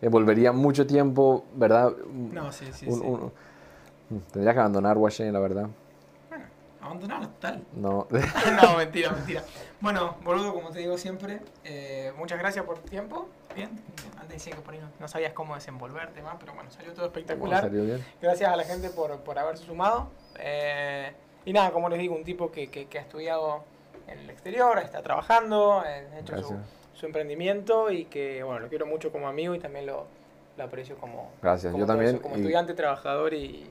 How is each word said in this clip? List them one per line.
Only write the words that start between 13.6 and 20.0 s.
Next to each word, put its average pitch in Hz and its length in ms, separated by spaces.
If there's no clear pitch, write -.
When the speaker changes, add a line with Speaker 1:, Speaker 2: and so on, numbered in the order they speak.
Speaker 2:
antes 160 120
decía 156 140
que 151 60
por 156 120
ahí 156 60
no, 156 80
no 156 80
sabías 156 280
cómo 151 200
desenvolverte 143 680
más, 156 200
pero - 140
bueno, 147 180
salió 170 220
todo 175 120
espectacular. 165 560
Speaker 1:
No, 104 60
salió 104 160
bien. 123 200
Speaker 2:
Gracias 180 320
a 175 40
la 165 80
gente 180 260
por, 156 280
por 139 200
haberse 160 260
sumado. 180 440